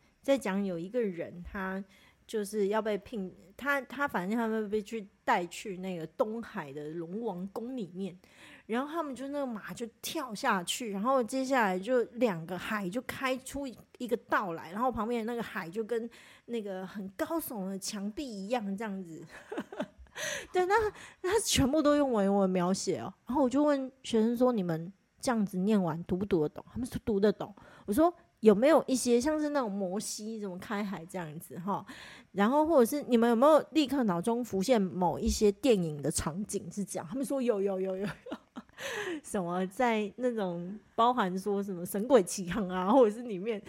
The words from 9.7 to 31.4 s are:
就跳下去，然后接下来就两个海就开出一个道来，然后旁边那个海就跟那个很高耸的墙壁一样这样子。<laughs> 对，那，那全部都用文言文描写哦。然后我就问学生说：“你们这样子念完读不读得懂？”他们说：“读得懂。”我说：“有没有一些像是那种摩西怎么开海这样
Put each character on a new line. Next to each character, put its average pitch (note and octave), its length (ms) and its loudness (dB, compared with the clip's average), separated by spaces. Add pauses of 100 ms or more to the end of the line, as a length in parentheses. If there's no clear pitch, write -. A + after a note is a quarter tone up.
就 E3 120 -8 (180)
跳 C4 320 -6
下 G3+ 280 0
去， G#3+ 300 -4
然 G3 100 -2
后 C4 200 4
接 C4 220 -2
下 B3+ 180 4
来 A#3+ 160 2
就 A#3 260 2
两 G3+ 420 0
个 F3+ 100 -6
海 G3+ 320 -4
就 G#3 140 -4
开 C4 360 -4
出 C#4 280 -8 (320)
一 B3 80 -6
个 A#3 100 0 (120)
道 A3 240 0
来， D#3+ 180 -8
然 G3+ 100 -6
后 B3+ 120 2
旁 A3 160 -4
边 A#3 160 -2
那 A#3+ 100 -4
个 A#3 80 -4
海 F3+ 260 -8
就 G3+ 140 -6
跟 A#3 260 -4 (360)
那 A3+ 180 -6
个 F#3+ 240 -8
很 F#3+ 240 -10
高 D#4+ 300 -4
耸 G3+ 280 -6
的 G3 100 -6
墙 G3 340 -6
壁 D4 120 -8
一 G3+ 240 -10
样 G#3 280 -4
这 A3+ 80 -6
样 F#3+ 180 -8
子。 E3 220 -14 (260)
<laughs> - 1000 -10
对， F4+ 140 4
那， F#4+ 80 2 (480)
那 G4 180 2
全 C4+ 280 2
部 D4+ 140 2
都 D4 140 6
用 C#4 160 2
文 G#3 120 4
言 G3 80 4
文 G3 180 4
描 F#3 220 2
写 F#3 260 -2
哦。 A2+ 140 -8 (140)
然 A#3+ 80 -2
后 D4 80 4
我 B3+ 60 6
就 C4+ 160 4
问 C#4 260 2 (120)
学 A3+ 180 2
生 A#3 160 2
说 B3 160 6
：“你 G#3+ 100 0
们 E3 300 -4 (260)
这 - 140 0
样 A3+ 140 2
子 F#3 120 -4
念 G3+ 240 4
完 E3 220 -2
读 F#3 120 -2
不 G3+ 100 -2
读 F3 160 4
得 D3+ 60 2
懂？” - 220 -14
他 - 80 -10
们 B3 80 -4
说 - 180 -8
：“读 G#3 140 2
得 G3+ 140 6
懂。” - 220 -6 (320)
我 G3+ 60 -2
说 D#4+ 200 6 (280)
：“有 G#3+ 140 10
没 A3+ 140 6
有 D4+ 180 8
一 C4 80 0
些 A#3+ 240 4
像 D4+ 220 0
是 D4+ 100 0
那 D4 100 0
种 A3+ 100 -2
摩 F#3+ 280 -4
西 G#3+ 400 -8
怎 G3+ 120 -8
么 F3 80 -10
开 G#3 260 -4
海 F#3+ 220 -8
这 F#3 100 -10
样 D#3+ 240 -8